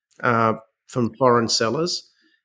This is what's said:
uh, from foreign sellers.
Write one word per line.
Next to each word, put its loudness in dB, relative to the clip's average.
uh, 2
from -2
foreign 2
sellers. -4